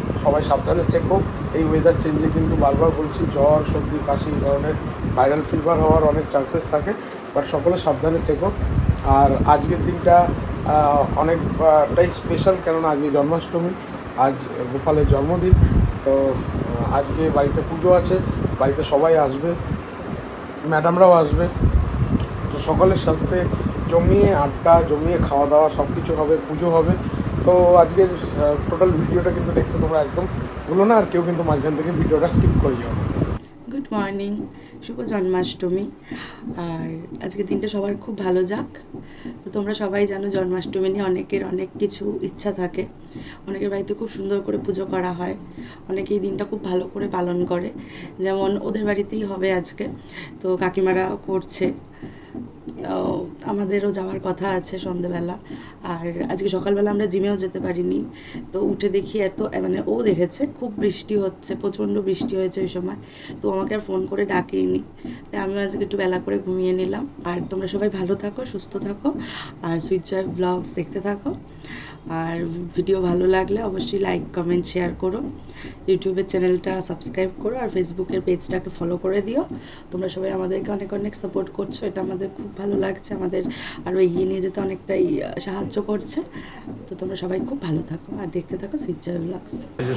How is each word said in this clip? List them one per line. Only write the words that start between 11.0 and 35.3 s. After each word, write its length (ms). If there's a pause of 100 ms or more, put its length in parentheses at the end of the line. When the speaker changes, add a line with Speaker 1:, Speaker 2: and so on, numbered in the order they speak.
Speaker 1:
অনেকটাই 880 (120)
স্পেশাল, 440
কেননা 240
আজকে 220
জন্মাষ্টমী, 600 (440)
আজ 200 (360)
গোপালের 360
জন্মদিন। 460 (500)
তো, 300
আহ, 600
আজকে 360
বাড়িতে 300 (100)
পুজো 220
আছে, 240 (440)
বাড়িতে 220 (100)
সবাই 240 (100)
আসবে, 240 (1200)
ম্যাডামরাও 420
আসবে। 320 (1080)
তো 60
সকলের 480
সাথে 320 (520)
জমিয়ে 440
আড্ডা, 400 (140)
জমিয়ে 300 (100)
খাওয়া 180
দাওয়া 240
সব 160 (100)
কিছু 180
হবে, 200 (140)
পুজো 220
হবে। 220 (520)
তো 320
আজকের, 340
আহ, 600
টোটাল 200
ভিডিওটা 400
কিন্তু 220
দেখতে 300
তোমরা 180
একদম 260 (420)
ভুলো 160
না, 120
আর 160
কেউ 100
কিন্তু 200
মাঝখান 340
থেকে 140
ভিডিওটা 380
স্কিপ 340
করে 120
যাও 240
না। 40 (720)
Speaker 2:
গুড 200
মর্নিং, 400 (500)
শুভ 180
জন্মাষ্টমী। 840 (720)